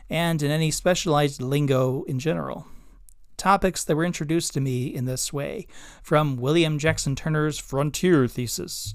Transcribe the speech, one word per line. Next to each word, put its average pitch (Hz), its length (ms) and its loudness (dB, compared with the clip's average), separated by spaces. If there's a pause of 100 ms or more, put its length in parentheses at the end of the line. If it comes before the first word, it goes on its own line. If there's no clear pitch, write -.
and 160 360 0
in 143 80 2
any 160 180 2
specialized 147 720 0
lingo 135 640 2
in 131 160 -4
general. 156 480 -4 (680)
Topics 190 480 2
that 156 120 0
were 160 100 2
introduced 165 480 -2
to 139 80 0
me 127 240 -2
in 127 200 -4
this 127 280 -4
way, 135 320 -6 (380)
from 151 340 2
William 151 400 2
Jackson 147 380 0
Turner's 151 420 0
Frontier 143 720 2
thesis - 680 -6